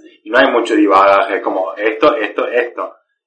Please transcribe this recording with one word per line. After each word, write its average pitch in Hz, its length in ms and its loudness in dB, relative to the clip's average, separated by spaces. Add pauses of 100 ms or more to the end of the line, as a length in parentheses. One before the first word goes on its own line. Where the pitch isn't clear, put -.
(220)
y - 80 -20
no 120 80 2
hay 131 120 4
mucho 120 240 -2
divagaje, 98 640 4
es 92 60 -4
como 98 340 -4
esto, 113 400 0
esto, 113 320 -6
esto. 120 460 -6 (320)